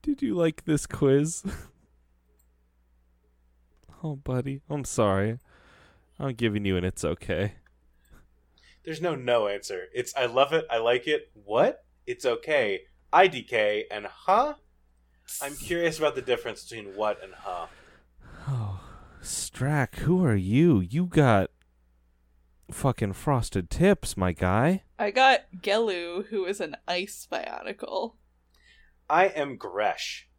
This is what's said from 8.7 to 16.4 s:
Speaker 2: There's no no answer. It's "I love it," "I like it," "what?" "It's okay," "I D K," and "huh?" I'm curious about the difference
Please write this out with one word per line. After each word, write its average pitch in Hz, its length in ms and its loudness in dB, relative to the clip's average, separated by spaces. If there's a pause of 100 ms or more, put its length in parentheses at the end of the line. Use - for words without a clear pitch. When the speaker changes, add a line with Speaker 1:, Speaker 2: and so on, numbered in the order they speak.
Speaker 2:
There's 160 180 -10
no 165 140 -2
no 120 320 2
answer. 98 440 -6
It's - 220 -6
"I 131 120 0
love 135 260 2
it," 160 180 0
"I 117 80 0
like 120 300 2
it," - 260 -4
"what?" 107 500 0 (220)
"It's 123 180 -10
okay," 117 580 0 (300)
"I 180 140 8
D 139 160 -2
K," 107 480 -2
and 104 160 -10
"huh?" 247 480 0 (880)
I'm 143 140 -8
curious 170 420 -2
about 147 160 2
the 127 80 -6
difference 117 400 -4